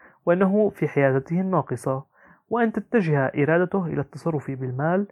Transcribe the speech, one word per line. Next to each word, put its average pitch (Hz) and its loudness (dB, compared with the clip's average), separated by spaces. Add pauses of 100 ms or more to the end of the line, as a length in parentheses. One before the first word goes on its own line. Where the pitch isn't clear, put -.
(260)
وأنه 196 2
في - -4
حيازته 139 0
الناقصة، 139 -2 (460)
وأن 226 0
تتجه 165 0
إرادته 170 0
إلى 147 -4
التصرف 151 -6
بالمال 139 -2